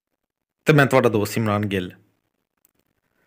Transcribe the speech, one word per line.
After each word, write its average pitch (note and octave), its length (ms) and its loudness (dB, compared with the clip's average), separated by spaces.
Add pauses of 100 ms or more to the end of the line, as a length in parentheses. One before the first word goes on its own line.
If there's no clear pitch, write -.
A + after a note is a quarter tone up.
(680)
ਤੇ D#3 60 4
ਮੈਂ C#3+ 120 4
ਤੁਹਾਡਾ A#2+ 240 2
ਦੋਸਤ G#2 280 -4
ਇਮਰਾਨ G#2 280 -2
ਗਿੱਲ। F#2+ 260 -6 (1400)